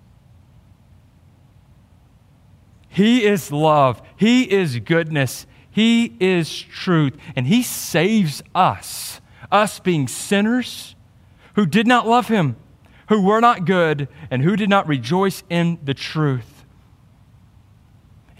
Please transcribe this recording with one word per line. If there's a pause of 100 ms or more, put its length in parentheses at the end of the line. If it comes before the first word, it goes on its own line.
(3000)
He
is
love. (140)
He
is
goodness. (240)
He
is
truth. (200)
And
he
saves (140)
us, (300)
us
being
sinners (580)
who
did
not
love
him, (540)
who
were
not
good, (240)
and
who
did
not
rejoice
in
the
truth. (1700)